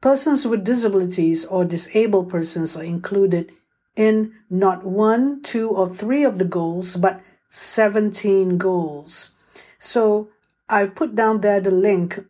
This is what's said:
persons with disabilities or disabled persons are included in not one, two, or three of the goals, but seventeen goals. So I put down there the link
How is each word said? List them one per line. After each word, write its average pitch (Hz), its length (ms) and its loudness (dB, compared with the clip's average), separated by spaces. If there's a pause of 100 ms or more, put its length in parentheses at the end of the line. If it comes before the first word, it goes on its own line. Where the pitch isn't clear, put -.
persons 269 440 2
with 220 200 -2
disabilities 185 800 0
or 185 180 -2
disabled 185 640 0
persons 165 480 -4
are 160 80 -10
included 175 680 -2 (460)
in 214 380 0 (160)
not 185 340 0
one, 226 580 0
two, 226 280 -4
or 190 180 0
three 247 380 -2
of 208 140 0
the 190 40 2
goals, 175 540 -4
but 180 240 0 (280)
seventeen 202 1080 2
goals. 170 800 -2 (420)
So 214 480 0 (400)
I 202 200 2
put 214 280 -6
down 220 240 2
there 202 220 2
the 190 100 0
link 185 480 2 (100)